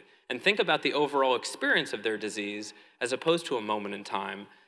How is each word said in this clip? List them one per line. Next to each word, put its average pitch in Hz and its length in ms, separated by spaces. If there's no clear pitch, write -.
And 123 100
think 208 180
about 165 220
the 143 120
overall 135 420
experience 196 580
of 110 80
their 110 160
disease 104 560
as 123 140
opposed 165 320
to 135 120
a 110 40
moment 104 320
in 101 100
time 98 440